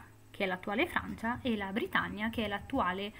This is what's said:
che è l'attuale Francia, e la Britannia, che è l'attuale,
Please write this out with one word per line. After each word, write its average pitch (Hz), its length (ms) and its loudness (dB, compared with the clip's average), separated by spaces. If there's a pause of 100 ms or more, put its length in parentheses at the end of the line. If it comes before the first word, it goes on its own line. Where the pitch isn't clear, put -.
(360)
che 202 80 0
è 190 40 4
l'attuale 202 380 2
Francia, 233 560 -2
e 233 140 2
la 196 160 -2
Britannia, 208 580 0
che 226 140 0
è 202 60 0
l'attuale, 202 720 0